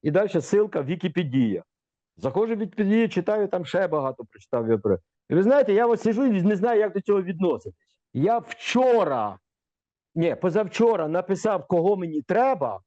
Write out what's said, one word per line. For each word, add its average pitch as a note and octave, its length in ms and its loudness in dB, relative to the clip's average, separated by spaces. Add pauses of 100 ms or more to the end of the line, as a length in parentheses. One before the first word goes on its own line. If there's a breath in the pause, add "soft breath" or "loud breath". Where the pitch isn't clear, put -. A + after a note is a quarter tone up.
І D3+ 80 -2
далі F#3+ 180 0
ссылка G3 560 0
Вікіпедія. C3+ 760 -2 (540)
Заходжу G#3 380 -2
в G#3 40 -8
Вікіпедію, G#3+ 500 0
читаю, G3+ 400 -2
там F3+ 160 -4
ще F3+ 240 -2
багато C3+ 360 -4
прочитав A2+ 460 -4
я A2+ 80 2
про. G2 200 0 (320)
І - 40 -2
ви F3 80 4
знаєте, B3+ 300 4
я A3+ 140 2
ось A#3 160 0
сиджу A3+ 240 0
і G3+ 160 0
не G#3 140 2
знаю, G#3+ 240 0
як G#3 120 -2
до G3 80 -4
цього G3+ 220 0
відноситись. F3 560 -4 (360)
Я G3 240 0
вчора, E3+ 1000 0 (760)
ні, E3 260 0
позавчора F#3 680 0
написав, F#3 580 -2
кого F3+ 300 2
мені E3 260 -6
треба F3+ 640 0